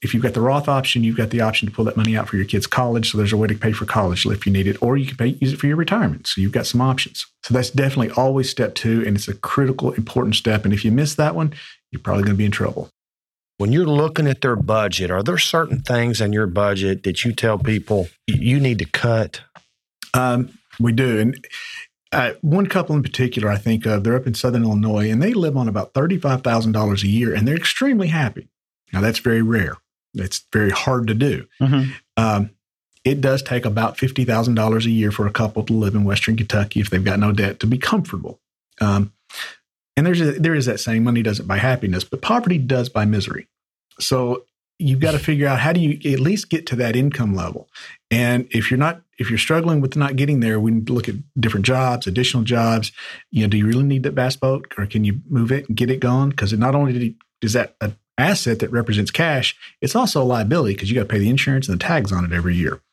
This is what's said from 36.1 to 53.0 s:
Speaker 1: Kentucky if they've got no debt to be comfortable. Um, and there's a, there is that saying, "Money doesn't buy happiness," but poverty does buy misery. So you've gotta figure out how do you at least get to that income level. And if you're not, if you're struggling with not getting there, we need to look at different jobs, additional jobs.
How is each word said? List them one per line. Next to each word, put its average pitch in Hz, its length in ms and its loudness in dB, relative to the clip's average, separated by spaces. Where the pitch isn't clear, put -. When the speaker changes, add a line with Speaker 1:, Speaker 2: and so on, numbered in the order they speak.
Speaker 1:
Kentucky 107 420 -2
if 104 100 -2
they've 92 140 0
got 98 160 0
no 104 120 2
debt 101 280 -2
to 107 80 -2
be 120 100 2
comfortable. - 600 -4
Um, 101 300 2
and 147 120 4
there's 170 140 2
a, 156 100 2
there 160 240 0
is 135 100 2
that 110 140 -2
saying, 113 240 0
"Money 120 180 2
doesn't 107 240 -2
buy 95 120 -2
happiness," 101 460 0
but - 180 -10
poverty 214 360 0
does 123 320 0
buy 107 160 0
misery. 104 420 -2
So 127 460 -2
you've 135 220 2
gotta 156 180 2
figure 143 260 0
out 139 140 2
how 156 140 0
do 175 60 2
you 147 320 0
at 131 100 0
least 190 280 0
get 160 180 -2
to - 100 -4
that 117 180 0
income 123 400 0
level. 87 320 -8
And 120 400 0
if 110 220 0
you're 127 60 2
not, 160 240 0
if 110 100 -4
you're 113 80 0
struggling 160 440 2
with 135 160 -2
not 139 180 0
getting 143 240 2
there, 113 180 2
we 110 140 2
need 113 160 0
to 127 60 0
look 120 160 -2
at 101 60 -6
different 107 280 0
jobs, 127 420 0
additional 120 360 0
jobs. 113 500 0